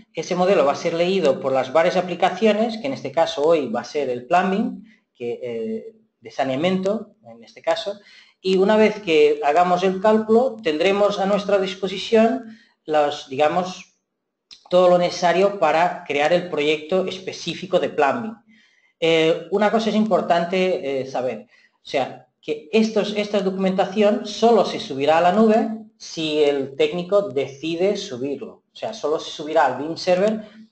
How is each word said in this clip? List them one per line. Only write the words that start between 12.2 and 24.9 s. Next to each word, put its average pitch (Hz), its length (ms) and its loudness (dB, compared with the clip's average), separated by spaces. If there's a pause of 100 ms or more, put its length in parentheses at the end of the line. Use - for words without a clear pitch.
los, 151 420 0
digamos, 156 680 -2 (720)
todo 180 180 6
lo 180 120 6
necesario 175 600 2
para 160 440 2
crear 143 280 0
el 175 160 0
proyecto 151 600 -2
específico - 720 -6
de 135 100 0
plumbing. 120 460 -2 (640)
Eh, 160 500 2
una 208 220 0
cosa 220 180 0
es 196 60 -2
importante, 175 1080 0
eh, 120 60 -8
saber, 123 400 -6 (260)
o - 140 -20
sea, - 400 -6 (120)
que - 320 -10
estos, 214 460 0
esta 208 220 -2
documentación 190 880 0
solo 226 360 4
se - 160 -4
subirá 147 380 0